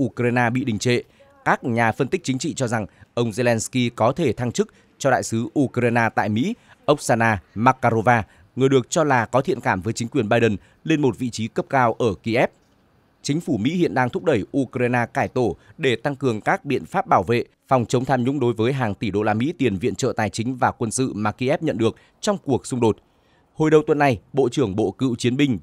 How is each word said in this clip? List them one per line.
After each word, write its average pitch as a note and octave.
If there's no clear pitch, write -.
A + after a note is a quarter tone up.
Ukraine A#2+
bị B2+
đình A2
trệ, A#2+
các F3+
nhà A#2
phân C3
tích F#3
chính C3
trị C3
cho C3
rằng G#2+
ông A#2
Zelensky A#2
có A2+
thể D3
thăng B2
chức -
cho C3+
đại G2
sứ A2+
Ukraine A#2+
tại G#2+
Mỹ, C3
Oksana A2+
Makarova, A2+
người C3+
được C3
cho E3
là C3
có B2+
thiện B2
cảm G2+
với A2
chính A#2
quyền A#2
Biden, A#2
lên D#3
một B2+
vị B2+
trí A2
cấp -
cao B2+
ở A2+
Kiev. A#2
Chính D3
phủ D3+
Mỹ C3
hiện E3
đang B2+
thúc F#3
đẩy C3+
Ukraine B2
cải A#2+
tổ A#2
để C3
tăng C#3+
cường A#2+
các E3+
biện B2
pháp F#3
bảo A2
vệ, A#2
phòng B2+
chống B2
tham C3
nhũng C#3
đối A#2+
với A2
hàng A#2
tỷ G#2
đô G2+
la G#2+
Mỹ A#2+
tiền G#2+
viện G#2+
trợ A#2+
tài G#2+
chính A#2+
và B2
quân A2+
sự B2+
mà G#2
Kiev C#3
nhận C3
được A2+
trong G3+
cuộc A#2+
xung B2
đột. A2+
Hồi D#3
đầu D3+
tuần D3+
này, C#3
Bộ C3+
trưởng A2+
Bộ A2
Cựu B2
chiến B2
binh C#3